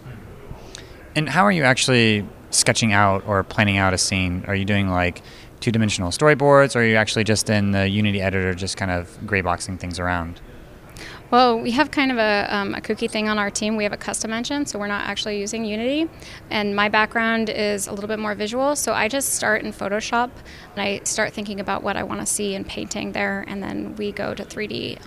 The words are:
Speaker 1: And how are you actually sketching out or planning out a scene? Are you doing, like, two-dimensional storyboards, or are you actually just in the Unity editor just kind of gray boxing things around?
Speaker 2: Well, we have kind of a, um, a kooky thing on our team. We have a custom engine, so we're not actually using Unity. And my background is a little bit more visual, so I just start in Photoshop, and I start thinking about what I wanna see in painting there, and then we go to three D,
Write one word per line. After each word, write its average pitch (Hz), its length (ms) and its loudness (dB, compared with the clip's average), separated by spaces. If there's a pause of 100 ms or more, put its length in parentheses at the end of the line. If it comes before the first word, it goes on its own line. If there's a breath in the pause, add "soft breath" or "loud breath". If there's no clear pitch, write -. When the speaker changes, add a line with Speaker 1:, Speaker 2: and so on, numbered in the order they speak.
(1160 loud breath)
Speaker 1:
And 151 140 0
how 185 160 4
are 208 60 6
you 160 120 2
actually 113 600 4 (240)
sketching 113 420 2
out 98 340 6
or 101 160 4
planning 101 360 2
out 95 160 4
a 90 40 2
scene? 92 500 0
Are 101 60 0
you 98 120 0
doing, 101 240 2
like, 90 320 2 (380 loud breath)
two-dimensional 104 500 2
storyboards, 139 640 6
or 120 40 4
are 117 40 4
you 110 120 4
actually 107 280 2
just 107 240 2
in 101 220 2
the 98 180 2
Unity 101 320 2
editor 95 320 2
just 90 240 -6
kind 95 140 -2
of 87 360 -6
gray 98 140 0
boxing 87 380 -2
things 87 200 -8
around? 87 440 -4 (880 loud breath)
Speaker 2:
Well, 240 300 6
we 247 100 -2
have 277 220 2
kind 269 180 2
of 247 80 0
a, 208 300 2
um, 202 260 -2
a - 60 -8
kooky 220 280 -4
thing 214 200 -2
on 214 100 0
our 202 120 -2
team. 220 260 -2
We 208 80 0
have 208 80 -2
a - 40 -4
custom 214 360 -6
engine, 285 340 -4
so 208 140 -6
we're 202 80 -4
not 202 180 -4
actually 208 320 -4
using 214 260 -4
Unity. 247 440 -2 (420 loud breath)
And 208 240 0
my 202 140 2
background 220 600 0
is 208 380 -2
a - 60 -10
little 202 160 -8
bit 214 100 -4
more 214 160 -4
visual, 240 400 -2
so 247 180 -2
I 214 140 2
just 269 280 -2
start 214 280 0
in 214 100 -6
Photoshop, 220 580 -2 (440 loud breath)
and 202 80 -6
I 196 220 -2
start - 280 -2
thinking 208 280 -6
about 196 240 -4
what 202 120 -2
I - 60 -2
wanna 208 240 -6
see 202 280 -2
in 196 100 -6
painting 208 480 -8
there, 196 340 -2
and 196 160 -8
then 202 320 -8
we 208 160 -6
go 202 240 -6
to - 100 -10
three 214 220 -8
D, - 400 -8